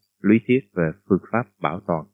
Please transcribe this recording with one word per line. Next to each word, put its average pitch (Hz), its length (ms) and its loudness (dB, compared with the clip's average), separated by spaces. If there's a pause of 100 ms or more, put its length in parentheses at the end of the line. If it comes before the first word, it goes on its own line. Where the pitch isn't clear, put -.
(200)
lý 101 160 4 (120)
thuyết 131 260 0
về 82 180 -2 (180)
phương 92 220 2
pháp - 280 -6
bảo 80 280 -6
toàn 80 260 -4